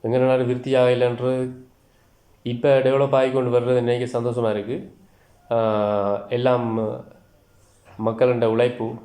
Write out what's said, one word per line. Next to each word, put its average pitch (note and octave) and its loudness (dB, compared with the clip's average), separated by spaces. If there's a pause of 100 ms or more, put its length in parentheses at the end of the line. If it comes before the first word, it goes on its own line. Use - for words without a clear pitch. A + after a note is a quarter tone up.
எங்கட B2+ 0
நாடு C3 2
விருத்தியாக B2 2
இல்லைன்றது B2 0 (1080)
இப்ப B2+ 2
டெவலப் C3+ 2
ஆகி C3 2
கொண்டு B2+ -2
வர்றது B2 2
நினைக்க A#2+ 0
சந்தோஷமா A#2+ -2
இருக்கு. G#2+ -4 (720)
ஆஹ், G#2 0 (120)
எல்லாம் B2 0 (1300)
மக்களின் A#2 0
உழைப்பு A#2 0 (180)